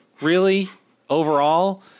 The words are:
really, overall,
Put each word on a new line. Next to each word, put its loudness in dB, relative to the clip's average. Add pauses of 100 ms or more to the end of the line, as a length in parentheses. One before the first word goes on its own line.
(220)
really, 0 (400)
overall, 0 (160)